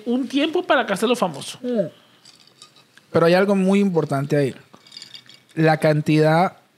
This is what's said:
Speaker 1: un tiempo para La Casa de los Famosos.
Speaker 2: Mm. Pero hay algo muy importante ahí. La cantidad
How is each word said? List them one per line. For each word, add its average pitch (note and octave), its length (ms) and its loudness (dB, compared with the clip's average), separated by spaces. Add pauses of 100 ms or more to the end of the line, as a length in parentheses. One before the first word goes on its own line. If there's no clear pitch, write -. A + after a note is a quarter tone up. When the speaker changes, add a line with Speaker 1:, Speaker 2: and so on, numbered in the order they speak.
Speaker 1:
un B3 200 -2
tiempo D#4 360 -2
para D4+ 180 0
La A3+ 60 -6
Casa G3 160 -4
de A3 40 0
los B3 100 0
Famosos. D3 460 -6
Speaker 2:
Mm. A#3 240 -4 (1200)
Pero E3 140 2
hay E3+ 80 4
algo G3 220 2
muy F#3+ 240 2
importante D3+ 560 -2
ahí. C#3 180 0 (1000)
La D#3+ 220 2
cantidad D#3 800 2 (200)